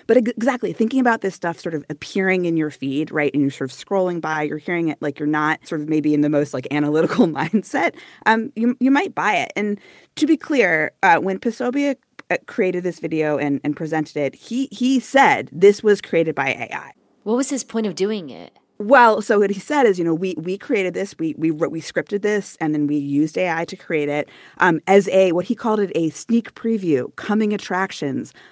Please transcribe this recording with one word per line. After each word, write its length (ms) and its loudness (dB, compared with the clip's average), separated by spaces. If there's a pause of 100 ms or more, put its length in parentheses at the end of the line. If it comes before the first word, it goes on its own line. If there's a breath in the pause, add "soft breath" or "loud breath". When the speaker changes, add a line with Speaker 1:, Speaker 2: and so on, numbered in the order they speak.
Speaker 1:
but 100 4
ex-, 140 4
exactly, 420 -2
thinking 280 0
about 200 2
this 140 -4
stuff 260 -6
sort 140 -6
of 160 -6
appearing 560 -2
in 100 0
your 140 0
feed, 400 -6
right, 240 0
and 80 2
you're 80 2
sort 200 -6
of 60 -14
scrolling 460 -2
by, 200 -4
you're 140 -4
hearing 320 -2
it, 140 -4
like, 160 -6
you're 100 -4
not 400 -2
sort 140 -6
of 60 -8
maybe 260 0
in 80 2
the 80 2
most, 240 0
like, 160 -8
analytical 560 2
<laughs> 20 -2
mindset, 640 -2 (300 loud breath)
um, 320 2
you, 240 0
you 100 4
might 240 2
buy 200 0
it. 200 -2
And 240 -2 (380 soft breath)
to 100 2
be 120 4
clear, 540 2 (100)
uh, 160 6
when 200 -2
Posobiec, 580 -2 (340)
uh, 160 0
created 380 -2
this 160 -6
video 360 -2
and, 260 -2
and 140 -4
presented 400 -6
it, 180 -4
he, 380 -6
he 260 0
said 540 2
this 300 6
was 180 4
created 340 0
by 140 -2
A 260 -6
I. 180 -12 (320)
Speaker 2:
What 120 0
was 140 -2
his 140 -4
point 220 -6
of 80 -6
doing 360 -4
it? 280 -20 (200)
Speaker 1:
Well, 440 6
so 160 2
what 120 4
he 100 -4
said 260 2
is, 100 4
you 80 -2
know, 100 2
"We, 220 -4
we 220 -6
created 340 -2
this, 240 -6
we, 220 -4
we 140 0
wrote, 180 -2
we 100 -6
scripted 420 -6
this, 360 -2
and 160 -2
then 140 0
we 80 -2
used 420 0
A 100 0
I 180 -4
to 100 -12
create 320 -4
it, 200 -4 (300 loud breath)
um, 300 4
as 220 6
a," 200 6
what 140 0
he 100 -4
called 240 -2
it, 160 -2
"a 160 0
sneak 440 -2
preview, 600 -2
coming 380 0
attractions, 800 -4 (200 soft breath)